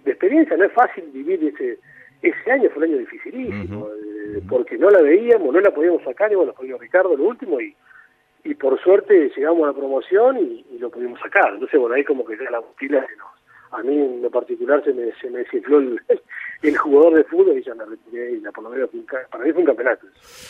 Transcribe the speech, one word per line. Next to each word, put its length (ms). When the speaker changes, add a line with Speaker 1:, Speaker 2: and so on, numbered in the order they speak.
Speaker 1:
de 80
experiencia, 460
no 80
es 80
fácil 300
vivir 300
ese, 240
ese 280
año, 220
fue 100
un 60
año 80
dificilísimo, 880
Speaker 2:
Ujú. 80
Speaker 1:
eh, 460
Speaker 2:
Ujú. 80
Speaker 1:
porque 320
no 100
la 120
veíamos, 520
no 80
la 100
podíamos 320
sacar, 280
y 40
bueno, 180
fue 140
Ricardo 380
lo 80
último, 380
y, 120
y 100
por 280
suerte 500
llegamos 300
a 40
la 60
promoción 640
y, 260
y 20
lo 120
pudimos 320
sacar. 320
Entonces, 260
bueno, 160
ahí 80
como 220
que 120
ya 140
la 80
mochila 400
se 60
nos, 120
a 100
mí 160
en 240
lo 80
particular 540
se 80
me, 300
se 80
me 100
desinfló 400
el, 300
<laughs> 520
el 160
jugador 360
de 100
fútbol 340
y 60
ya 100
me 120
retiré, 480
y 80
ya 100
por 140
lo 60
menos 200
fue 80
un 60
ca-, 260
para 140
mí 80
fue 80
un 60
campeonato. 380